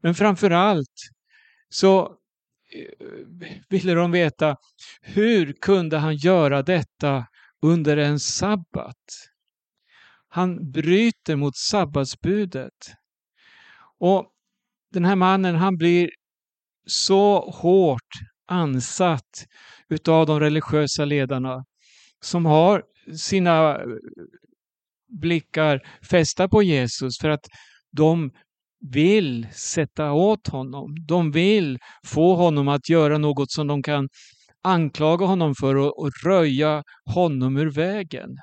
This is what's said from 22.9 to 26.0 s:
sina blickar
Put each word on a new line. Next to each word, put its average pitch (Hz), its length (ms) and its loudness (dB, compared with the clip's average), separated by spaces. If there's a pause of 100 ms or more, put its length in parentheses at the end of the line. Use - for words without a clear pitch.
sina 165 600 2 (1400)
blickar 156 580 0 (300)